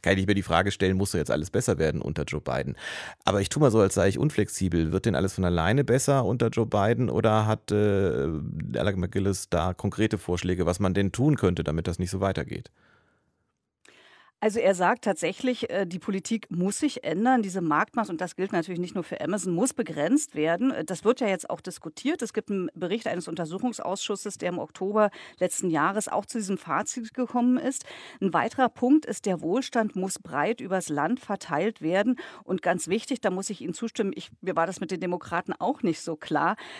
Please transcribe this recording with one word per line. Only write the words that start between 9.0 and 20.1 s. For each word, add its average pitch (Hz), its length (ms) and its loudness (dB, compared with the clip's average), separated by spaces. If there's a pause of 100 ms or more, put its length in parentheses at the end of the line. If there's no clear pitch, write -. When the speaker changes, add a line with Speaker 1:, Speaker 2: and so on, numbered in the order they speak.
Speaker 1:
da 87 260 0
konkrete 104 440 0
Vorschläge, 90 480 0
was 90 140 0
man 92 140 2
denn 98 180 2
tun 143 240 2
könnte, 87 280 2
damit 82 220 -2
das 85 120 -4
nicht 90 120 -2
so 95 100 -4
weitergeht? 92 500 -2 (1700)
Speaker 2:
Also 220 220 0
er 190 140 6
sagt 185 300 2
tatsächlich, 196 640 -2
äh, 190 160 -2
die 175 120 -8
Politik 202 520 -4
muss 180 280 0
sich - 260 -2
ändern. 226 360 2
Diese 190 220 -2
Marktmacht, 190 480 0
und 165 100 -6
das 180 160 -6
gilt 190 160 -2
natürlich 170 260 -2
nicht 175 160 -6
nur 180 80 -4
für - 160 -8
Amazon, 180 360 -2
muss 220 180 2
begrenzt 165 640 0